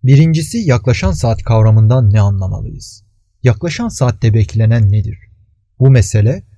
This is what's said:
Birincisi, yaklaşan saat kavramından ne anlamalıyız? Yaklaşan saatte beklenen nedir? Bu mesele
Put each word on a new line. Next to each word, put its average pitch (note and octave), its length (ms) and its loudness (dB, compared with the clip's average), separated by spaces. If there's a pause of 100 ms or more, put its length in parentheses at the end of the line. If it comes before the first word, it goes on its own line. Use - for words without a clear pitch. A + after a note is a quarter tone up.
Birincisi, D#3 540 2
yaklaşan D#3 540 -2
saat A#2 320 -4
kavramından A2 720 2
ne G#2+ 80 2
anlamalıyız? G2 800 -6 (400)
Yaklaşan E3+ 440 -4
saatte A#2 460 -2
beklenen A2 580 0
nedir? - 260 -4 (640)
Bu C3 100 4
mesele A#2+ 540 2 (140)